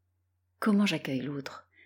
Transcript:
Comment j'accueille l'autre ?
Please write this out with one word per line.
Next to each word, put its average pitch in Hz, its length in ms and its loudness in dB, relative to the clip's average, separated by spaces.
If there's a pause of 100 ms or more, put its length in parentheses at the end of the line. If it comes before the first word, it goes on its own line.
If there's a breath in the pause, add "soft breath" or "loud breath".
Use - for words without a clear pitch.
(580)
Comment 208 300 4
j'accueille 143 340 -2
l'autre ? 139 460 -8 (180 soft breath)